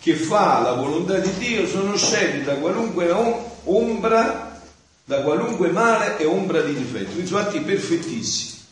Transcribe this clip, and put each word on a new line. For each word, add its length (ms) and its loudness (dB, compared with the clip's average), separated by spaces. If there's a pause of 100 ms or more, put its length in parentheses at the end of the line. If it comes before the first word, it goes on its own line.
che 140 2
fa 460 2
la 140 2
volontà 440 -2
di 200 0
Dio 280 0
sono 300 -2
scevri 480 0
da 100 0
qualunque 560 0
om-, 320 2 (220)
ombra, 960 0 (440)
da 180 -2
qualunque 480 0
male 480 2
e 80 2
ombra 340 2
di 140 0
difetto". 360 -6
Quindi 160 -4
sono 140 0
atti 180 -2
perfettissimi. 960 -2 (200)